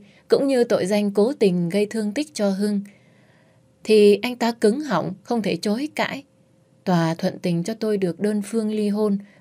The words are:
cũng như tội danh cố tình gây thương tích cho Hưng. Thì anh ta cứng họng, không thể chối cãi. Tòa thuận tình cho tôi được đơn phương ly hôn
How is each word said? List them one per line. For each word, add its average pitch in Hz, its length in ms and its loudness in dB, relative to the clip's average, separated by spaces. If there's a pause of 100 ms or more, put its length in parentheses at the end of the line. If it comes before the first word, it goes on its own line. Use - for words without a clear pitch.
(280)
cũng 269 180 2
như 254 180 2
tội 220 220 0
danh 208 240 0
cố 208 220 2
tình 175 360 0
gây 202 180 0
thương 208 280 -6
tích 294 200 -6
cho 202 160 -2
Hưng. 202 300 -2 (1040)
Thì 208 380 6
anh 247 140 -6
ta 233 160 0
cứng 233 280 0
họng, 190 420 -4
không 233 200 -4
thể 185 140 -2
chối 214 380 -4
cãi. 247 300 -6 (600)
Tòa 165 300 2
thuận - 240 -6
tình 170 260 -2
cho 220 100 -6
tôi 214 220 -4
được 180 240 -4
đơn 208 240 -2
phương 214 260 -4
ly 214 180 -2
hôn 208 300 0 (220)